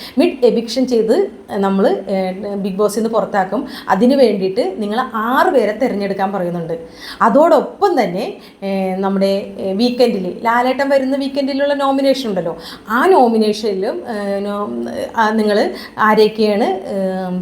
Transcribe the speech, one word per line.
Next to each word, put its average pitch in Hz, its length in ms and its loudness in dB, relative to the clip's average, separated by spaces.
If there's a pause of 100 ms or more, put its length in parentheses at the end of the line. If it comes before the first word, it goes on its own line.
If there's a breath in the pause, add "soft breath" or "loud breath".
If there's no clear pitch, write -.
(180 loud breath)
മിഡ് 302 280 2
എവിക്ഷൻ 233 420 2
ചെയ്ത് 254 440 2 (200)
നമ്മൾ, 196 360 2
ഏ, 196 440 -2 (240)
ബിഗ് 196 200 -4
ബോസിൽ 208 240 0
നിന്ന് 220 140 -2
പുറത്താക്കും. 202 540 -2 (220 loud breath)
അതിന് 240 260 4
വേണ്ടിയിട്ട് 220 600 2
നിങ്ങൾ 214 220 -4 (140)
ആറ് 254 400 0
പേരെ 214 300 2
തിരഞ്ഞെടുക്കാൻ 196 500 -2
പറയുന്നുണ്ട്. 175 460 -4 (420 loud breath)
അതോടൊപ്പം 285 840 4
തന്നെ, 196 340 -4 (260 loud breath)
ഏ, 190 320 -2
നമ്മുടെ, 196 640 0
ഏ, 196 140 -4
വീക്കെൻഡിൽ 214 720 0
ലാലേട്ടൻ 254 460 0
വരുന്ന 269 280 0
വീക്കെൻഡിലുള്ള 277 560 -2
നോമിനേഷൻ 269 560 0
ഉണ്ടല്ലോ, 170 280 -4 (320 loud breath)
ആ 247 160 2
നോമിനേഷനിലും, 226 880 2
ഏ, 202 440 -6
നോ-, 208 500 -6 (260)
ആ, 220 140 2
നിങ്ങൾ 220 420 2 (260 loud breath)
ആരെയൊക്കെയാണ്, 214 640 4
ഏ, 185 800 -2